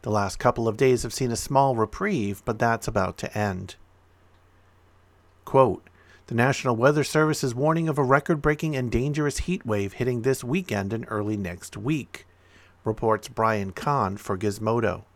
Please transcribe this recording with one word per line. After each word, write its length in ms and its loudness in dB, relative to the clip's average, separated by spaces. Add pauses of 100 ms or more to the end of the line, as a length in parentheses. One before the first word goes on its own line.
The 80 -6
last 280 0
couple 300 2
of 80 -2
days 260 4
have 120 -6
seen 180 -2
a 40 -2
small 380 2
reprieve, 720 -2
but 160 -4
that's 260 2
about 320 0
to 180 -6
end. 380 -2 (1700)
Quote, 380 4 (440)
"The 80 -6
National 400 2
Weather 300 4
Service 400 2
is 100 -2
warning 340 0
of 100 0
a 40 2
record-breaking 720 2
and 160 -2
dangerous 480 0
heat 260 -4
wave 300 -2
hitting 280 -2
this 200 0
weekend 500 -2
and 160 -6
early 280 -2
next 400 -8
week," 500 -6 (560)
reports 460 0
Brian 420 0
Kahn 460 -2
for 200 -4
Gizmodo. 680 -2 (100)